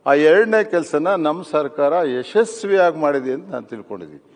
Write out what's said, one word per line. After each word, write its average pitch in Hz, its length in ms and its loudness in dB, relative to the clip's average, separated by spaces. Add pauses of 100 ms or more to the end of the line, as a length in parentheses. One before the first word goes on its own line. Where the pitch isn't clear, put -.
ಆ 139 80 4
ಎರಡನೇ 202 500 4
ಕೆಲಸನ 165 440 -2
ನಮ್ಮ 175 440 -2
ಸರ್ಕಾರ 147 420 0
ಯಶಸ್ವಿಯಾಗಿ 180 1040 0
ಮಾಡಿದೆ 139 340 -2
ಅಂತ 185 160 -10
ನಾನು 120 160 -12
ತಿಳ್ಕೊಂಡಿದ್ದೀನಿ. 90 580 -16 (120)